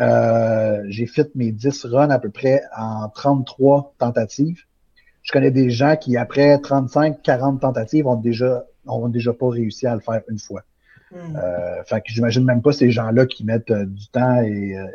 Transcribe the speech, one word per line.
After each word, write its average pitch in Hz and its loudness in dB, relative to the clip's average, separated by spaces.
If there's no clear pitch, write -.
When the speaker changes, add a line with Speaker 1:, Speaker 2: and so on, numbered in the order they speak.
Speaker 1:
euh, 113 2
j'ai 110 -4
fait 147 -2
mes 117 -2
dix 131 -4
runs 135 2
à 135 2
peu 107 -8
près 135 0
en 110 -6
trente-trois 139 2
tentatives. 127 -2
Je - -12
connais 135 4
des 127 4
gens 139 2
qui, 120 -2
après 139 4
trente-cinq, 143 0
quarante 135 0
tentatives, 131 0
ont 123 2
déjà, 120 0
ont 120 -4
déjà 117 -2
pas 127 0
réussi 117 -4
à 120 0
le 107 -6
faire 113 -4
une 107 -8
fois. - -14
Speaker 2:
Hmm. 170 -12
Speaker 1:
Euh, 87 -6
fait 110 -2
que - -16
j'imagine 117 0
même 123 2
pas 147 4
ces 127 4
gens-là 113 2
qui - -10
mettent, 113 -2
euh, 104 0
du 101 -14
temps 123 2
et, 101 -4
euh, 95 -10